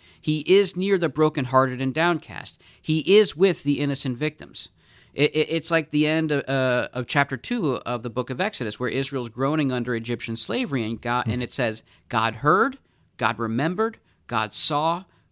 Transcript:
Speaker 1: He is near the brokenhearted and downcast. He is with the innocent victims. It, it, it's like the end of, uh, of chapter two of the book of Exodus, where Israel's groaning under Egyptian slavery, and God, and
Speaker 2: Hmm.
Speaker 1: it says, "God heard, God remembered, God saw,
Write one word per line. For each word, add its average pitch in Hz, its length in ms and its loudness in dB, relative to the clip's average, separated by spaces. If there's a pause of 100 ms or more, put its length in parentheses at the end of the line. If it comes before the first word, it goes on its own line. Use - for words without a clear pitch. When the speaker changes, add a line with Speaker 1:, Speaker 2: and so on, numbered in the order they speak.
(200)
Speaker 1:
He 156 200 -2
is 190 340 4
near 190 240 2
the 165 120 0
brokenhearted 131 680 2
and 131 140 -2
downcast. 160 680 -2 (220)
He 160 360 4
is 202 180 4
with 180 260 4
the 143 160 2
innocent 139 380 -2
victims. - 540 -8 (440)
It, 147 220 2
it, 156 140 2
it's 165 200 -2
like 160 200 0
the 151 180 4
end 156 240 0
of, 143 160 0
uh, 127 440 0
of 123 140 -6
chapter 139 300 0
two 170 400 -2
of 120 260 -6
the 120 80 -8
book 120 200 -4
of 127 100 -6
Exodus, 131 400 -4
where 123 80 -2
Israel's 127 400 -4
groaning 135 420 0
under 123 240 -2
Egyptian 113 420 -4
slavery, 175 480 -4
and 113 160 -6
God, 120 260 -2
and 120 100 -2
Speaker 2:
Hmm. 123 60 -4
Speaker 1:
it 123 100 -8
says, 113 300 -2 (260)
"God 113 280 0
heard, 208 420 2 (380)
God 110 220 0
remembered, 165 600 -2 (280)
God 110 260 -4
saw, 165 520 -2 (280)